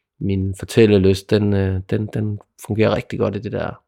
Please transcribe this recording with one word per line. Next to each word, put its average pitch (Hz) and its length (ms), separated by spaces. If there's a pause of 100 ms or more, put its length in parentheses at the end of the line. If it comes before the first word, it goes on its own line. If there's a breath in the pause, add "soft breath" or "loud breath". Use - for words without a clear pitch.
(200)
min 98 360
fortællelyst, 98 720
den, 104 240
øh, 95 360
den, 107 180
den 107 320 (260)
fungerer 107 300
rigtig - 240
godt 104 160
i 101 40
det 104 120
der - 360